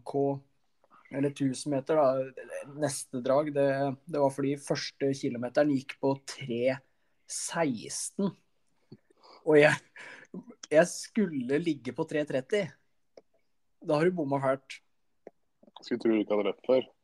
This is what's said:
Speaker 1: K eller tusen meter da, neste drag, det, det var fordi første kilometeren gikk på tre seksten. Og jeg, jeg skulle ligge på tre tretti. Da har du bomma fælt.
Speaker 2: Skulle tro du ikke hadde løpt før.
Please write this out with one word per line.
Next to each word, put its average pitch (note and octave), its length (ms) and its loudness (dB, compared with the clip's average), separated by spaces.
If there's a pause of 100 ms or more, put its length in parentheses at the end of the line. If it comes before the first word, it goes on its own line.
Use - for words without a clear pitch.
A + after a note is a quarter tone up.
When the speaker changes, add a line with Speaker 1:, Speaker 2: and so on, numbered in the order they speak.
Speaker 1:
K C#3 220 0 (840)
eller C#3 220 -2
tusen C#3 400 -4
meter C#3 240 0
da, C#3+ 120 6 (680)
neste C3+ 480 -4
drag, C#3+ 300 2
det, C#3 140 4 (360)
det D3 160 -4
var C3+ 140 2
fordi C#3 260 0
første - 560 -4
kilometeren C3 560 0
gikk - 300 -4
på C3+ 100 2 (160)
tre B2+ 480 -2 (520)
seksten. - 1040 -4 (1120)
Og D3+ 80 8
jeg, D3 160 10 (960)
jeg D#3+ 220 6
skulle D3+ 760 -2
ligge C#3 320 -4
på D#3+ 120 -4
tre D3+ 200 -2
tretti. D#3 380 -2 (1120)
Da D#3 160 0
har E3 120 4
du F#3 100 0
bomma C#3 240 0
fælt. C3+ 380 -2 (1000)
Speaker 2:
Skulle A#2 220 -6
tro A2+ 100 4
du G#2+ 80 4
ikke G#2 160 0
hadde G2 140 0
løpt - 180 -4
før. B2+ 200 4 (160)